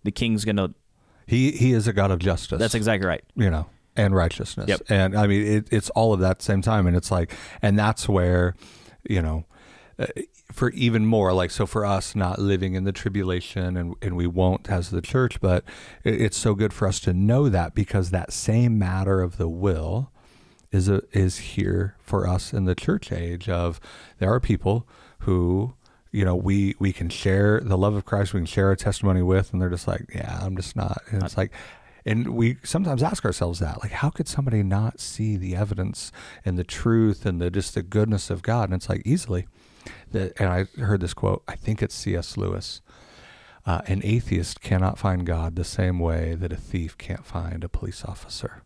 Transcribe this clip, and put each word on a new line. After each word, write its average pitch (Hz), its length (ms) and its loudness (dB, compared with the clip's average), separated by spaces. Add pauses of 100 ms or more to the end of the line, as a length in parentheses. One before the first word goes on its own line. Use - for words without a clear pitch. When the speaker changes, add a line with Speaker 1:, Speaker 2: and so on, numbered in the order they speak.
Speaker 1:
the 104 60 0
king's 110 340 0
gonna 101 300 0 (520)
Speaker 2:
He, 127 260 2
he 131 200 4
is 110 140 2
a 113 60 0
God 98 180 2
of 90 80 2
justice. 87 400 -2
Speaker 1:
That's 110 160 0
exactly 104 320 0
right. 85 160 -2 (140)
Speaker 2:
You 101 140 4
know, 78 160 -2 (300)
and 98 180 4
righteousness. 92 540 0
Speaker 1:
Yep. 98 200 0
Speaker 2:
And, 98 280 2
I 104 100 4
mean, 101 200 2
it, 107 260 2
it's 107 180 0
all 110 220 4
of 95 80 2
that 92 120 4
at - 80 -2
the - 40 -12
same 98 180 2
time. 107 240 4
And 87 100 4
it's - 140 0
like, 87 220 0 (280)
and 104 180 4
that's 107 300 0
where, 90 460 4 (540)
you 95 140 2
know, 78 220 -2 (540)
uh, - 80 -2 (440)
for 120 200 0
even 113 360 2
more, 104 260 4
like, 92 180 2
so - 140 -2
for 104 220 -2
us 95 280 -2
not 92 240 0
living 95 360 0
in 95 100 -2
the 98 80 0
tribulation 92 840 -4
and, 87 260 -4
and 90 140 -4
we 87 100 0
won't 92 420 2
as 90 220 -2
the 87 100 -2
church, 127 400 -2
but 90 240 2 (400)
it, 113 160 0
it's 110 160 0
so 107 180 2
good 104 200 0
for 101 120 0
us 95 140 0
to - 140 0
know 117 340 4
that 90 260 0
because 95 360 0
that 92 220 -2
same 117 460 4
matter 95 440 2
of 87 160 -4
the 85 100 0
will 90 600 -2 (600)
is 95 200 2
a, 98 120 2 (100)
is 92 260 2
here 95 640 -2
for 95 280 0
us 101 240 -2
in 98 140 0
the 92 80 2
church - 380 -2
age 87 360 -6
of 87 320 -2 (380)
there 92 140 2
are 123 80 2
people 107 460 0 (340)
who, 92 540 2 (360)
you 98 140 0
know, 90 120 2
we, 98 420 2
we 98 140 0
can 85 160 -4
share 101 520 2
the 98 180 0
love 104 160 2
of 101 100 -2
Christ, 101 300 -2
we 92 60 0
can 80 60 -2
share 98 220 0
our 95 80 4
testimony 95 460 0
with, 92 320 2
and 92 80 0
they're 90 80 0
just 87 180 -4
like, - 260 -6
"Yeah, - 280 -6
I'm 95 140 -4
just - 200 -8
not." 95 240 -4 (100)
And 98 120 0
it's - 120 -6
Speaker 1:
Not 92 100 0
Speaker 2:
like, - 80 -6 (520)
and 113 300 0
we 120 300 2
sometimes 156 380 0
ask 165 220 -2
ourselves 87 360 -2
that, 78 220 -4
like, 107 100 -8
how 147 180 0
could - 180 -6
somebody 120 340 0
not 98 380 0
see 107 380 -4
the 90 180 -4
evidence 95 560 -4 (320)
and 90 140 -2
the 87 60 -2
truth 113 600 2
and 90 160 -2
the, 87 100 0
just 92 240 -4
the 95 80 -2
goodness 104 460 0
of 87 140 -4
God? 113 260 0
And 92 60 -2
it's 90 160 -6
like, 98 160 -2
easily. 107 400 0 (640)
The, 95 280 -2
and 98 120 2
I 90 140 2 (160)
heard 101 200 2
this 87 140 -2
quote, - 340 0
I - 80 -10
think - 260 -4
it's 101 120 -4
C 95 200 -4
S 87 220 -6
Lewis, 95 460 -6 (840)
uh, 85 220 0
"An 95 180 -2
atheist 101 560 -2
cannot 92 380 0
find 90 280 0
God 82 300 -2
the 90 80 -4
same 90 340 -2
way 82 360 0
that 85 180 -4
a 82 40 -6
thief - 420 -6
can't - 260 -10
find 85 400 -8
a 92 60 -10
police - 340 -6
officer. - 600 -12